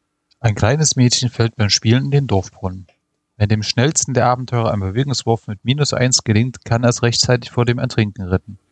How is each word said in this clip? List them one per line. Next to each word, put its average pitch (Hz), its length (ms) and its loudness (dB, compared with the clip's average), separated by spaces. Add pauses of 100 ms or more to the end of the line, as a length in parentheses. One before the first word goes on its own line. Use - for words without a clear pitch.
(400)
Ein 110 140 0
kleines 143 420 0
Mädchen 123 340 2
fällt 113 260 -2
beim 104 140 0
Spielen 123 360 2
in 143 40 -4
den 143 160 2
Dorfbrunnen. 95 600 -4 (500)
Wenn 104 120 0
dem 107 140 0
schnellsten 135 520 0
der 123 120 2
Abenteurer 123 460 0
ein 104 80 -2
Bewegungswurf 113 680 -2
mit 107 180 -10
minus 143 300 0
eins 127 300 0
gelingt, 113 400 0
kann 117 180 0
er 120 80 4
es - 120 -4
rechtzeitig 120 480 0
vor 120 140 0
dem 120 140 0
Ertrinken 110 480 -2
retten. 95 320 -2 (140)